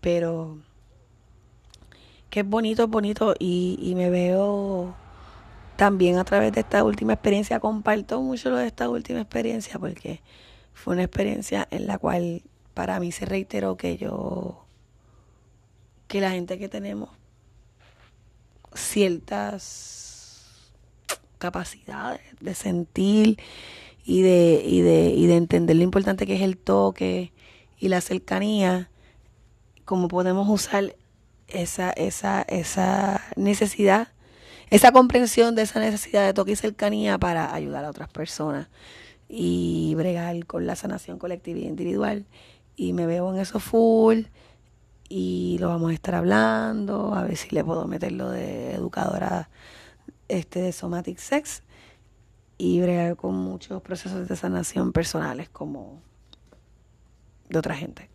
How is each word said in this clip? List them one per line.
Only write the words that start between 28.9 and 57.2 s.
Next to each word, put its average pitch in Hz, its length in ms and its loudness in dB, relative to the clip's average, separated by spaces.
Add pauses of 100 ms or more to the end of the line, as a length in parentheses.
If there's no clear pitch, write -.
cómo 180 240 0
podemos 185 400 0
usar 202 480 0 (520)
esa, 180 420 -4
esa, 196 520 -2
esa 190 800 0 (140)
necesidad, 202 720 2 (600)
esa 233 240 10
comprensión 247 600 6
de 220 80 2
esa 220 180 -2
necesidad 208 460 0
de 196 80 2
toque 196 180 0
y 208 40 0
cercanía 208 600 -2
para 170 360 -2
ayudar 143 300 -6
a 151 60 -8
otras 151 180 -12
personas 151 600 -6 (600)
y 170 640 -2
bregar 170 520 -4
con 170 200 -6
la 175 100 -4
sanación 190 420 -10
colectiva 175 420 -10
e - 40 -8
individual. 202 600 -4 (500)
Y 180 160 -4
me 175 140 -2
veo 180 260 -2
en 190 80 -2
eso 196 200 -6
full 226 640 4 (880)
y 180 460 -2
lo 180 100 0
vamos 165 220 -2
a 165 40 0
estar 175 200 -6
hablando, 208 1000 0
a 185 80 -2
ver 175 120 -4
si - 140 -12
le 156 140 -2
puedo 165 240 -4
meter - 240 -6
lo 123 180 -6
de 123 440 -8
educadora, - 760 -4 (800)
este, 180 340 -4
de 180 100 -4
Somatic 175 460 -8
Sex - 460 -6 (920)
y 180 240 0
bregar 175 360 0
con 185 180 -6
muchos 185 480 -8
procesos 185 460 -10
de 185 80 -6
sanación 180 560 -4
personales 156 560 -4
como 147 520 -16 (1500)